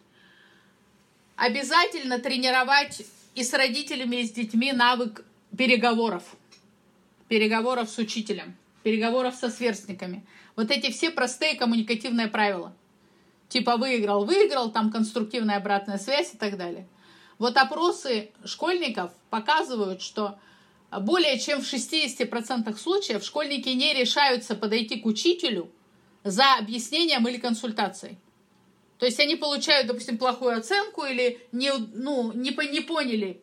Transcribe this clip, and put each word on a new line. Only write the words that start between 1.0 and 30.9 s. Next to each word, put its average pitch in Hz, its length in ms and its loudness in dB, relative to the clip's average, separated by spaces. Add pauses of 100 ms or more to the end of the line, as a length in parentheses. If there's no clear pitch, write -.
Обязательно 277 840 0
тренировать 262 840 2 (320)
и 254 100 -4
с 254 100 -2
родителями, 269 640 0
и 240 100 -2
с 226 40 -8
детьми 233 420 0
навык 240 520 2 (320)
переговоров. 233 680 2 (1040)
Переговоров 226 640 2
с - 80 -10
учителем, 214 580 -4 (280)
переговоров 233 520 2
со 247 140 -4
сверстниками. 202 720 -4 (320)
Вот 220 160 0
эти 269 200 0
все - 180 0
простые 294 460 0
коммуникативные 233 720 0
правила. 202 460 0 (760)
Типа 240 300 0
выиграл, 214 480 2
выиграл, 277 460 4
там 220 200 2
конструктивная 220 680 0
обратная 196 400 -2
связь 277 360 0
и - 40 -20
так 202 200 -4
далее. 175 300 -8 (500)
Вот 240 200 0
опросы 269 760 2 (120)
школьников 285 680 -2 (160)
показывают, 226 720 0
что 202 360 -6 (540)
более 269 480 2
чем 285 220 -2
в - 40 -10
шестидесяти 277 600 -2
процентах 226 520 -4
случаев 349 460 -2
школьники 277 460 -4
не 269 240 2
решаются 254 600 2
подойти 220 440 -2
к - 60 -12
учителю 226 680 0 (520)
за 254 320 6
объяснением 240 720 0
или 247 100 -2
консультацией. 226 800 -4 (800)
То 247 80 0
есть 254 160 0
они 294 160 2
получают, 285 500 2
допустим, 240 300 -4
плохую 247 400 0
оценку 392 480 -2